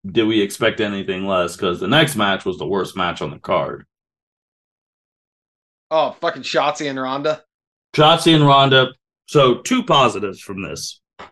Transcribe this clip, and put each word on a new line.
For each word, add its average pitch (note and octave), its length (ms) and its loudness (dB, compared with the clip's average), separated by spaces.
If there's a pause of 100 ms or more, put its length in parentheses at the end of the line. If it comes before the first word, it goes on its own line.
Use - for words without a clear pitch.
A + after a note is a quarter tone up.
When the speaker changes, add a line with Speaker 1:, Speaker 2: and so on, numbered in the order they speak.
Speaker 1:
"Do G#2+ 220 0
we A2 140 2
expect G#2+ 400 -2
anything F#2+ 460 -4
less?" F2+ 300 -2
'Cause F2 240 -4
the F#2 80 -4
next C#3+ 280 2
match G2 280 -2
was F2+ 140 -6
the D#2 80 -8
worst F#2 300 -6
match F2 260 -4
on D2 80 -8
the C#2+ 80 -18
card. C#2 480 -4 (2000)
Speaker 2:
Oh, D#3 300 0
fucking E3 220 -4
Shotzi D3 480 -2
and C3+ 100 -8
Ronda. C#3+ 420 -4 (520)
Speaker 1:
Shotzi D#3+ 400 4
and D3+ 120 6
Ronda. C3+ 460 4 (360)
So, B2+ 340 4
two B3+ 220 0
positives G#2 560 0
from G2 220 -12
this. - 380 -12 (320)